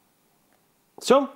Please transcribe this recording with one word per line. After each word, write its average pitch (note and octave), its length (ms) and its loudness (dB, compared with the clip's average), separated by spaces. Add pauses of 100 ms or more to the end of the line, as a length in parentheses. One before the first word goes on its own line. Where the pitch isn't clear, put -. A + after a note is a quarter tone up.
(1000)
Все? C4+ 380 0